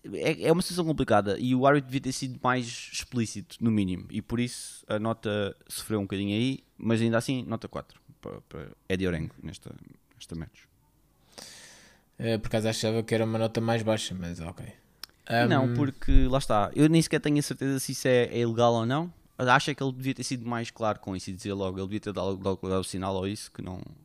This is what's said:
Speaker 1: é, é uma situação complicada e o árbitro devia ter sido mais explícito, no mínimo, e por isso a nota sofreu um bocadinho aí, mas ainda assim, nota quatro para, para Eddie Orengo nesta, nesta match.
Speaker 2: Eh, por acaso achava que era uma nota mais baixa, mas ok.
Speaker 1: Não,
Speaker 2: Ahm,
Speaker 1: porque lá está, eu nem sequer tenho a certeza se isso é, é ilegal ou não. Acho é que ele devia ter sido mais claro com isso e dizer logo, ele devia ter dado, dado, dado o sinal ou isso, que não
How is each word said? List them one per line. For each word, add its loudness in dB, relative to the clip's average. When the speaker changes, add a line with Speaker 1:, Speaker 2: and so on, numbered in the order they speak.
Speaker 1:
é, -2
é 4
uma 4
situação -4
complicada 2
e 0
o 2
árbitro 4
devia -2
ter -4
sido -8
mais -2
explícito, -4
no 2
mínimo, 0
e -6
por -4
isso -6
a -2
nota -2
sofreu -4
um -2
bocadinho -2
aí, 0
mas 2
ainda 2
assim, -2
nota -8
quatro -12
para, -12
para -14
Eddie 0
Orengo -2
nesta, -14
nesta -14
match. -12
Speaker 2:
Eh, 0
por -4
acaso 0
achava 0
que -2
era 2
uma -2
nota 0
mais 0
baixa, -2
mas -8
ok. -10
Speaker 1:
Não, 4
Speaker 2:
Ahm, 0
Speaker 1:
porque 6
lá 4
está, 2
eu 8
nem 8
sequer 0
tenho 2
a 2
certeza -2
se -6
isso -2
é, 6
é -4
ilegal 4
ou 2
não. -2
Acho 4
é -4
que -8
ele 0
devia -4
ter -6
sido -6
mais -4
claro -2
com -6
isso -8
e -8
dizer -6
logo, -2
ele -4
devia -4
ter -6
dado, -2
dado, -2
dado 0
o -2
sinal -4
ou -2
isso, -6
que -14
não -10